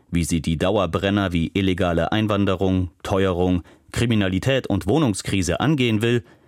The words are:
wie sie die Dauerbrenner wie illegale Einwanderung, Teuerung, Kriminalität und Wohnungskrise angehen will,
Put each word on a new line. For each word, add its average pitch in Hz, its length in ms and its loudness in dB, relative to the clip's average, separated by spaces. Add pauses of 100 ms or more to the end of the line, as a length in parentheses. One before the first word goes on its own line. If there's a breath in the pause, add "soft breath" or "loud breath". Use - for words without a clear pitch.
(120 loud breath)
wie 85 140 0
sie 82 160 0
die 82 160 -2
Dauerbrenner 95 720 0
wie 82 220 0
illegale 90 580 0
Einwanderung, 98 800 0 (100)
Teuerung, 90 640 0 (300 loud breath)
Kriminalität 113 720 0
und 95 200 -2
Wohnungskrise 101 720 0
angehen 123 400 0
will, 117 240 0 (220 loud breath)